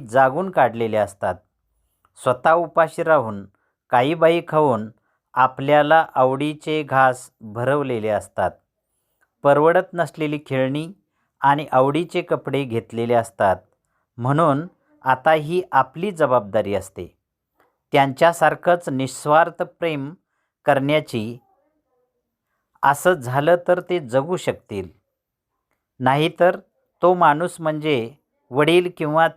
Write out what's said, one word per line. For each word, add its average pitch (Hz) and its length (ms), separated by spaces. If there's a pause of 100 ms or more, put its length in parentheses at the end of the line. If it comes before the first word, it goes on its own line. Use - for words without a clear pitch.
जागून 135 440
काढलेल्या 113 520
असतात. 98 320 (840)
स्वतः 131 340
उपाशी 165 500
राहून, 113 420 (460)
काही 131 220
बाई 165 340
खाऊन 127 420 (440)
आपल्याला 147 720 (100)
आवडीचे 147 680
घास 131 460 (120)
भरवलेले 120 680
असतात. 95 420 (920)
परवडत 160 500
नसलेली 151 520
खेळणी 139 460 (500)
आणि 143 300
आवडीचे 147 500
कपडे 143 420
घेतलेले 117 500
असतात. 110 420 (600)
म्हणून 143 500 (360)
आता 131 280
ही 160 300 (100)
आपली 160 400
जबाबदारी 110 640
असते 92 300 (880)
त्यांच्यासारखंच 160 960
निस्वार्थ 151 760
प्रेम 156 500 (520)
करण्याची. 135 720 (1500)
असं 143 300
झालं 143 420 (120)
तर 180 120
ते 175 200
जगू 165 380
शकतील, 98 520 (1120)
नाहीतर 151 600 (420)
तो 180 120
माणूस 170 460
म्हणजे 151 560 (360)
वडील 170 460
किंवा 160 400